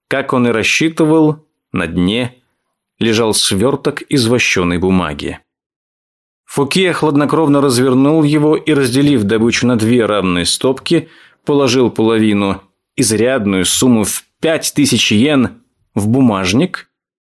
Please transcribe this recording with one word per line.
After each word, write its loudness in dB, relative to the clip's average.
Как -4
он 2
и 2
рассчитывал, 0
на -4
дне – -2
лежал 0
сверток -2
из -2
вощеной 0
бумаги. -2
Фукия -2
хладнокровно 0
развернул 2
его 2
и, -2
разделив 2
добычу 0
на 2
две 2
равные -2
стопки, -2
положил 2
половину, 0
изрядную 0
сумму 2
в -6
пять -2
тысяч 0
йен, 0
в -2
бумажник. 0